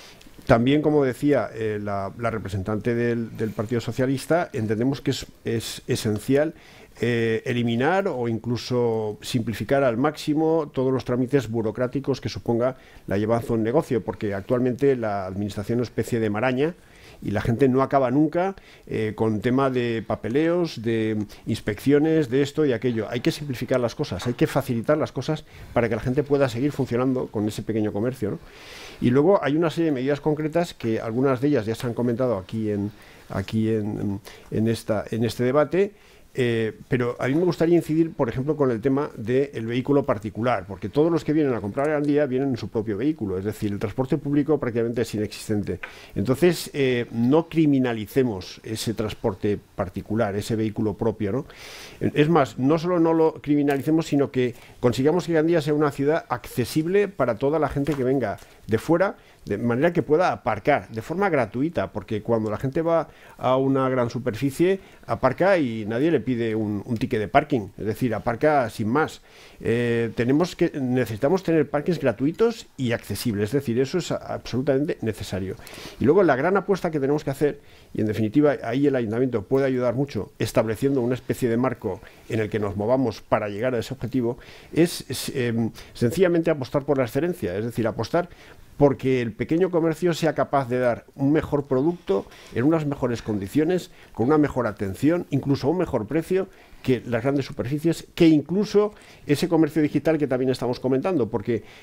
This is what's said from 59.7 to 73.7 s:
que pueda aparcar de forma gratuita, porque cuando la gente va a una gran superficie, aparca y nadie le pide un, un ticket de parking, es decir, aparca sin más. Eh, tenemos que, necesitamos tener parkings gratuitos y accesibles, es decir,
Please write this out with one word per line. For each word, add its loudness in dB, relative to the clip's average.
que 0
pueda 2
aparcar 0
de -8
forma -2
gratuita, -2
porque -6
cuando 0
la -4
gente -2
va 2
a 2
una 2
gran 0
superficie, 0
aparca 2
y -2
nadie 0
le 4
pide 0
un, -2
un -4
ticket -2
de -2
parking, 2
es -6
decir, -2
aparca 2
sin -4
más. -2
Eh, 0
tenemos 2
que, 2
necesitamos 0
tener 2
parkings -2
gratuitos 0
y -2
accesibles, -2
es -2
decir, 0